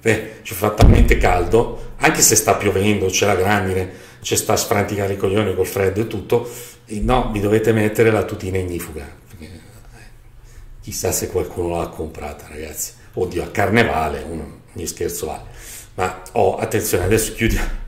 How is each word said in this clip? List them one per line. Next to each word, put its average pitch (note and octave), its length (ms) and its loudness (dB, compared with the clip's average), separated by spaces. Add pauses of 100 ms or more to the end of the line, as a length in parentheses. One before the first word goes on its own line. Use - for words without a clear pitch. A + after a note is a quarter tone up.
Beh, - 300 0 (100)
ci - 120 -12
fa G#2+ 160 0
talmente - 460 8
caldo, F#2 800 2
anche D#3+ 240 2
se - 120 6
sta G#2 220 4
piovendo, G2 500 2
c'è F#2+ 180 0
la G2+ 120 2
grandine, F#2+ 520 0 (320)
c'è - 140 -2
sta G2+ 220 0
sfranticare G2+ 560 -2
i F#2+ 40 -4
coglioni G2 380 0
col F#2 120 0
freddo G2 340 0
e A#2 80 0
tutto, A#2 420 -2 (360)
e A2 140 -10
no, A#2 300 0
vi G#2+ 100 -2
dovete A2 320 2
mettere A2 380 4
la G#2 140 2
tutina F#2+ 340 -6
ignifuga. E2+ 480 -8 (220)
Perché, - 160 -20
eh, F2 160 -18 (1200)
chissà F#2+ 320 -4
se - 160 -4
qualcuno F2 480 -2
l'ha E2 100 -2
comprata, D2+ 600 -12
ragazzi. D#2 440 -10 (200)
Oddio, F2 320 -4
a - 40 -10
Carnevale, F#2 800 0
uno, D#2+ 340 -12 (120)
ogni E2+ 120 -8
scherzo E2 400 -6
vale. D2 180 -10 (500)
Ma, F#2 280 -4 (100)
oh, G2+ 240 2
attenzione, G2+ 480 -2
adesso F2+ 300 2
chiudiamo - 360 0 (180)